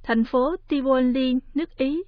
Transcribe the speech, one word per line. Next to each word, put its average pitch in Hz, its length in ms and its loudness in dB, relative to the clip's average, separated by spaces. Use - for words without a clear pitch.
thành 226 200 0
phố 262 320 0
Tivoli, 262 680 2
nước 320 220 -6
Ý. 294 300 -2